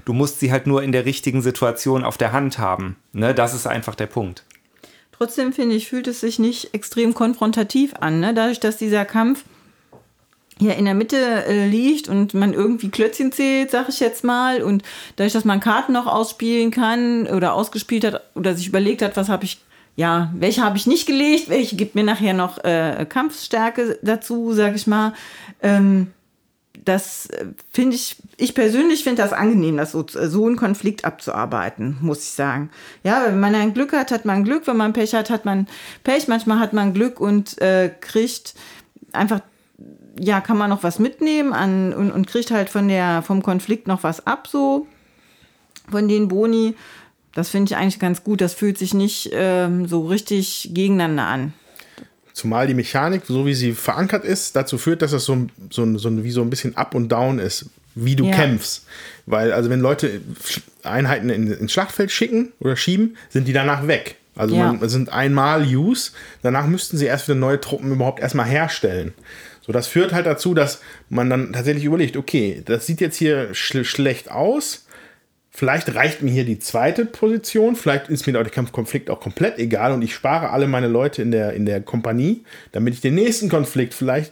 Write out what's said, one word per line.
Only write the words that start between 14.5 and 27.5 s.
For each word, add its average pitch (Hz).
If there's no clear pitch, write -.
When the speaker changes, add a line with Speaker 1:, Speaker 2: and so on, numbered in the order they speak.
Speaker 2:
und 196
dadurch, 208
dass 220
man 202
Karten 233
noch 240
ausspielen 233
kann 240
oder 180
ausgespielt 220
hat -
oder 185
sich 175
überlegt 202
hat, 208
was 196
hab 190
ich, -
ja, 165
welche 185
hab 208
ich 202
nicht 285
gelegt, 294
welche 226
gibt 208
mir 208
nachher 208
noch, 180
äh, 160
Kampfstärke 240
dazu, 226
sag 208
ich 208
mal, 214
ähm, 196
das, -
äh, -